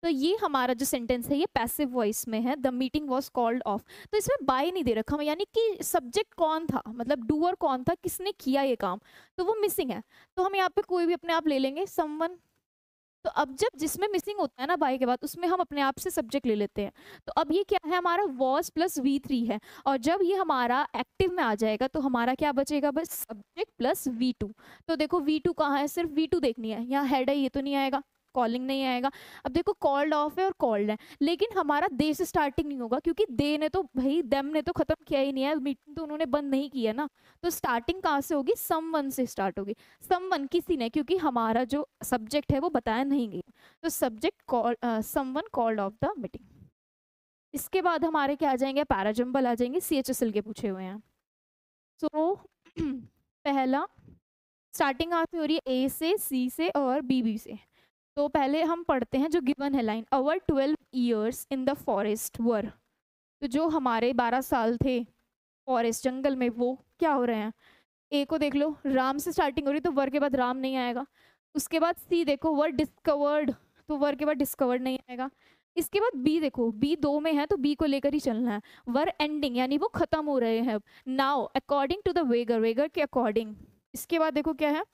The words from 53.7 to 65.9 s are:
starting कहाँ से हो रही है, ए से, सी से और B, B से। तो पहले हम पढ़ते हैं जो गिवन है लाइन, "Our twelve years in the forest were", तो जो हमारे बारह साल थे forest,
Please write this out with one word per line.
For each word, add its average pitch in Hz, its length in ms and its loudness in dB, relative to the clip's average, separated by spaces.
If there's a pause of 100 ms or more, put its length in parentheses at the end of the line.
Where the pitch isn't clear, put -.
starting 302 360 0
कहाँ 330 140 2
से 349 120 -6
हो 311 80 0
रही 302 100 2
है, 330 120 0
ए 262 220 2
से, 330 280 0
सी 254 320 -2
से 320 200 -2
और 277 320 0
B, 254 200 0
B 220 160 0
से। 220 200 -12 (580)
तो 285 120 0
पहले 285 360 2
हम 339 200 -2
पढ़ते 262 340 0
हैं 285 120 2
जो 320 120 2
गिवन 277 340 0
है 269 60 2
लाइन, 220 320 -2
"Our 285 260 2
twelve 294 380 2 (180)
years 240 580 0
in 262 160 0
the 285 160 -4
forest 208 560 -2
were", 226 260 2 (720)
तो 277 60 -4
जो 285 200 2
हमारे 254 460 2
बारह 240 280 2
साल 240 440 2
थे 247 180 0 (640)
forest, 233 380 0